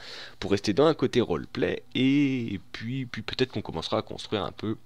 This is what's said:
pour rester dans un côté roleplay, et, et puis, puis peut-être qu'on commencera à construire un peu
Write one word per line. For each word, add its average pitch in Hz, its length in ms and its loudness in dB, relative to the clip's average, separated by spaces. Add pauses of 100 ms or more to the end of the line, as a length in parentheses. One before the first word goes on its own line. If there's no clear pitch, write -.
(380)
pour - 120 -2
rester 143 220 2
dans 151 140 6
un 156 80 6
côté 127 260 2
roleplay, - 640 0 (120)
et, 131 600 2
et 92 60 -4 (120)
puis, 123 340 -6
puis 113 160 -8
peut-être - 300 -2
qu'on 104 100 -4
commencera 85 360 -2
à 104 40 0
construire - 420 -4
un - 80 -4
peu 107 340 -4